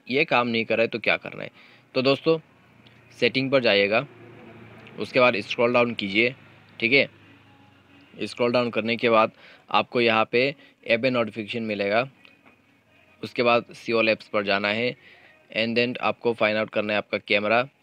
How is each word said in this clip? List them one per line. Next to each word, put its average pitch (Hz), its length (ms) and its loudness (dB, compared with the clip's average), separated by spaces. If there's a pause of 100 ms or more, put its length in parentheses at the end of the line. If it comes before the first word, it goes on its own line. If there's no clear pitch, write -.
ये 135 160 0
काम 123 220 0
नहीं 113 180 -2
कर 110 120 0
रहा 113 40 2
है 117 60 2
तो 117 120 -6
क्या 95 180 0
करना - 260 -12
है, - 60 -12 (460)
तो 131 60 0
दोस्तों, 139 360 0 (800)
सेटिंग 131 340 0
पर 135 100 4
जाइएगा, 104 440 2 (920)
उसके 110 200 -2
बाद 123 200 4
स्क्रॉल 120 340 -2
डाउन 120 200 2
कीजिए। 104 400 0 (460)
ठीक 113 140 0
है, 135 140 2 (1160)
स्क्रॉल 120 280 -2
डाउन 123 180 0
करने 113 280 -2
के 120 120 0
बाद 113 220 4 (400)
आपको 110 300 0
यहाँ 110 300 2
पे 120 120 2 (440)
ऐप 117 180 0
नोटिफिकेशन 117 580 -2
मिलेगा, 107 440 -2 (1120)
उसके - 220 -6
बाद 120 300 0
सी - 200 -6
ऑल 113 160 2
ऐप्स 107 180 -2
पर 107 160 -2
जाना 101 260 0
है 117 260 -2 (580)
and 113 240 -2
then 123 240 -2
आपको 110 320 -2
फाइंड 107 240 0
आउट 107 120 -4
करना 107 240 -2
है 104 40 0
आपका 104 200 -4
कैमरा। 104 460 0 (200)